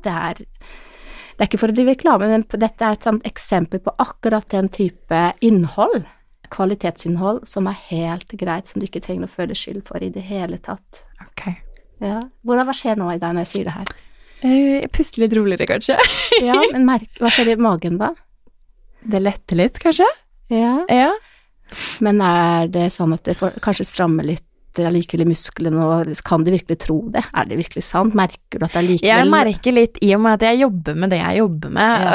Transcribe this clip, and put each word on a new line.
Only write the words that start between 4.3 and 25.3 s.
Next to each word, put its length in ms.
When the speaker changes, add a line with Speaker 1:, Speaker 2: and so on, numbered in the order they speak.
Speaker 1:
den 200
type 540
innhold, 600
kvalitetsinnhold, 1000
som 180
er 120
helt 500
greit, 320
som 100
du 60
ikke 180
trenger 220
å 60
føle 260
skyld 260
for 180
i 120
det 100
hele 380
tatt. 400
Speaker 2:
Ok. 280
Speaker 1:
Ja. 200
Hvordan, 240
hva 80
skjer 240
nå 100
i 80
deg 160
når 120
jeg 60
sier 160
det 60
her? 180
Speaker 2:
Eh, 300
jeg 100
puster 320
litt 120
roligere, 340
kanskje. 280
<laughs> 240
Speaker 1:
Ja, 120
men 140
merk-, 320
hva 140
skjer 220
i 60
magen 380
da? 140
Speaker 2:
Det 200
letter 400
litt, 180
kanskje? 280
Speaker 1:
Ja. 360
Speaker 2:
Ja. 260
Speaker 1:
Men 220
er 480
det 220
sånn 240
at 100
det 140
får, 200
kanskje 280
strammer 400
litt 140
allikevel 500
i 60